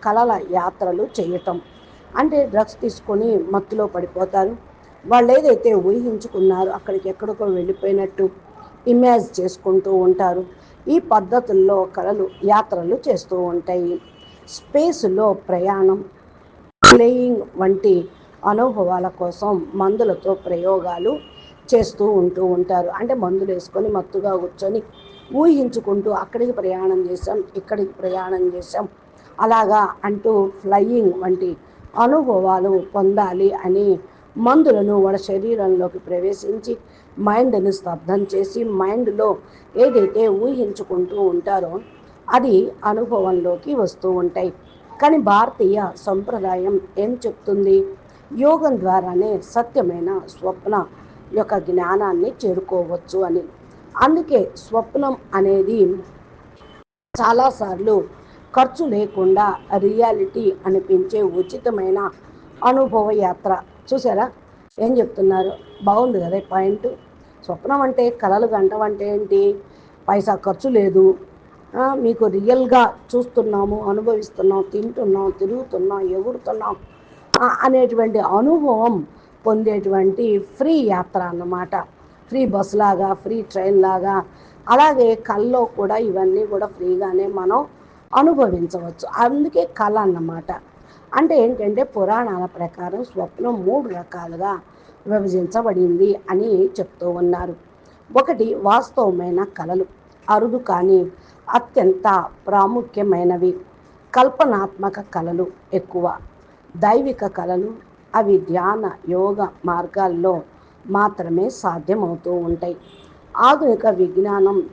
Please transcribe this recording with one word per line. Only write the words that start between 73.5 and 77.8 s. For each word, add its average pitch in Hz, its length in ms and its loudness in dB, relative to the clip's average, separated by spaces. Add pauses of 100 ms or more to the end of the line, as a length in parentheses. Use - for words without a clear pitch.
అనుభవిస్తున్నాం, 202 760 0 (100)
తింటున్నాం, 202 640 -2
తిరుగుతున్నాం, 196 600 -4
ఎగురుతున్నాం, 208 760 -4 (640)
ఆ, 247 200 -2
అనేటువంటి 226 580 0